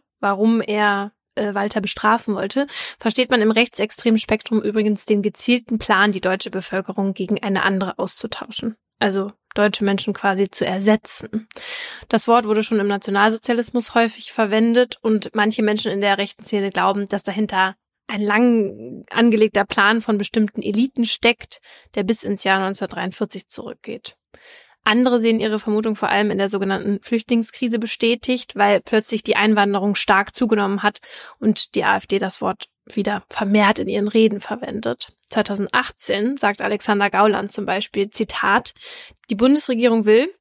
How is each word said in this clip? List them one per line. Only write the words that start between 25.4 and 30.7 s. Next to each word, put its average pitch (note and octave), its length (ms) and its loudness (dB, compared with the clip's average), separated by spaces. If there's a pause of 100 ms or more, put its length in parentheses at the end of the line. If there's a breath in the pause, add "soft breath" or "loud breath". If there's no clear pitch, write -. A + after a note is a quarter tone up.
Vermutung G#3+ 380 -2
vor - 140 -2
allem G3+ 200 2
in G3 80 -2
der G3 100 0
sogenannten G3 540 -2
Flüchtlingskrise A#3 800 -2
bestätigt, A#3 760 -2
weil G3+ 260 4
plötzlich A3 440 -2
die A3+ 100 -2
Einwanderung G3+ 640 2
stark G3+ 380 2
zugenommen G3+ 500 0